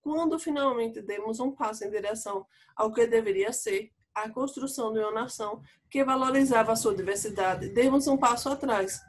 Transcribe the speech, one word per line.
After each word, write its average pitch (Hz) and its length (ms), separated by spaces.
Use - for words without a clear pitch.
quando 320 380
finalmente 240 600
demos 208 380
um 262 140
passo 220 320
em 202 60
direção 202 540
ao 220 180
que 233 140
deveria 220 460
ser 214 400
a 214 160
construção 254 640
de 220 60
uma 214 140
nação 220 500
que 277 140
valorizava 262 720
a 226 40
sua 214 200
diversidade, 190 720
demos 269 400
um 269 80
passo 247 320
atrás. 226 600